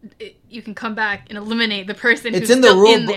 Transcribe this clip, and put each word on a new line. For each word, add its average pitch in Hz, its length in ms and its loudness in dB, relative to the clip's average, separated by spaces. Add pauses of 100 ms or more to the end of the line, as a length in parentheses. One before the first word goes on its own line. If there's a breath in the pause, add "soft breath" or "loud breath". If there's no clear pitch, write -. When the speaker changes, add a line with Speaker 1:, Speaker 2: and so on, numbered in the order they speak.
(180)
Speaker 1:
it, 202 200 -20 (120)
you 226 120 -16
can 214 140 -14
come 220 200 -10
back 208 340 -6
and 214 80 -14
eliminate 208 500 -6
the 208 60 -8
person 233 400 -4
Speaker 2:
It's 185 140 -4
Speaker 1:
who's - 40 2
Speaker 2:
in 262 100 4
the 240 80 8
Speaker 1:
still 190 100 6
Speaker 2:
rule 220 140 8
Speaker 1:
in 240 120 0
Speaker 2:
bo-, - 100 -2